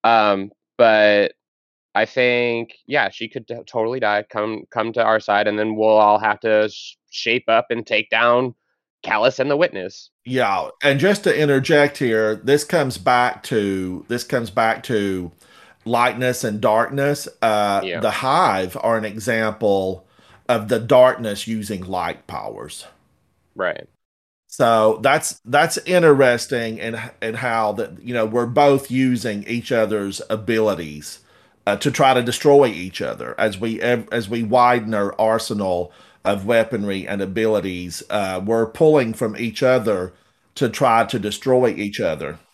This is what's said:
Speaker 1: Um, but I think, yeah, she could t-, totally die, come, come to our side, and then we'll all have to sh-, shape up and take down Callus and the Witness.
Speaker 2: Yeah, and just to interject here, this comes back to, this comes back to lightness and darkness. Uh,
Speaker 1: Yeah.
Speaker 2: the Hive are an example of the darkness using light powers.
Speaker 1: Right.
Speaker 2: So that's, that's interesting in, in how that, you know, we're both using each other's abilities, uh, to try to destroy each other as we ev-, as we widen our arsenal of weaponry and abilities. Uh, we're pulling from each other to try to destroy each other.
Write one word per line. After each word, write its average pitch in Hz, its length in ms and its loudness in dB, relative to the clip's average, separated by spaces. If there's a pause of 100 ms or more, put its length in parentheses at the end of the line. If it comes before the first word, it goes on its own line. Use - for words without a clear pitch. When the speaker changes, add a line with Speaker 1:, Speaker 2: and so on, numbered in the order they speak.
Speaker 1:
Um, 104 480 2 (260)
but 107 540 4 (640)
I 110 100 2
think, 120 720 -2 (100)
yeah, 127 240 -2
she 113 180 -12
could 117 180 -12
t-, 120 100 -10 (100)
totally 120 340 -4
die, 104 300 0
come, 107 400 -6
come 113 240 -4
to 117 80 0
our 110 180 2
side, 104 280 0
and 104 100 -2
then 110 180 -2
we'll 110 140 2
all 107 280 6
have 104 220 -2
to 107 280 2
sh-, - 260 -16 (160)
shape 117 380 -4
up 113 220 2
and 113 160 -6
take 110 240 -2
down 120 440 2 (480)
Callus 110 360 0
and 135 120 -2
the 143 60 2
Witness. 98 540 -4 (140)
Speaker 2:
Yeah, 104 460 -2 (120)
and 139 160 2
just 196 260 0
to 160 140 2
interject 143 600 2
here, 110 380 0
this 143 280 0
comes 139 320 -2
back 123 480 0
to, 95 640 -4
this 120 160 -6
comes 117 260 -4
back 113 340 0
to 95 460 -4 (540)
lightness 120 580 0
and 107 180 -4
darkness. 139 680 0 (140)
Uh, 104 420 0
Speaker 1:
Yeah. 87 160 -6
Speaker 2:
the 107 100 0
Hive 123 680 0
are 113 160 0
an 107 80 -4
example 107 1000 -2 (420)
of 110 200 0
the 117 120 0
darkness 117 680 4
using 107 380 -6
light 87 420 -6
powers. 55 600 -12 (680)
Speaker 1:
Right. 90 300 -6 (640)
Speaker 2:
So 110 540 4
that's, 135 420 0
that's 143 340 0
interesting 135 1000 2
in, 113 200 -8 (240)
in 113 120 -6
how 113 380 -2
that, 95 300 -8
you 120 120 -8
know, 113 120 2
we're 120 200 0
both 139 440 4
using 123 560 0
each 120 240 -6
other's 104 500 0 (100)
abilities, 98 920 -2 (460)
uh, 101 100 2
to 139 140 -2
try 135 240 4
to 123 80 2
destroy 139 440 4
each 92 340 -8
other 60 380 -8
as 104 200 -2
we 113 220 -6
ev-, 117 320 -2
as 113 160 -4
we 117 140 -4
widen 120 520 2
our 101 260 -2
arsenal 104 720 0 (320)
of 98 220 -2
weaponry 107 600 0
and 101 160 -6
abilities. 95 880 -2
Uh, 95 340 -4
we're 113 220 0
pulling 143 480 2
from 107 220 -4
each 117 260 -6
other 107 500 0 (440)
to 131 120 0
try 113 360 2
to 110 140 -4
destroy 123 500 0
each 104 320 -6
other. 80 380 -4 (160)